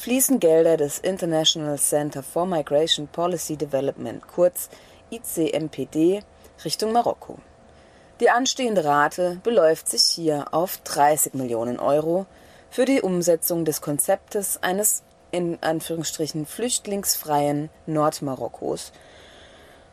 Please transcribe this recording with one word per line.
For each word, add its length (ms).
fließen 400
Gelder 360
des 220
International 800
Center 460
for 200
Migration 600
Policy 500
Development, 720
kurz 420
I 100
C 280
M 180
P 180
D, 380
Richtung 260
Marokko. 480
Die 120
anstehende 540
Rate 600
beläuft 440
sich 140
hier 500
auf 260
dreißig 560
Millionen 440
Euro 480
für 160
die 160
Umsetzung 640
des 160
Konzeptes 800
eines, 440
in 300
Anführungsstrichen, 840
flüchtlingsfreien 1300
Nordmarokkos 1040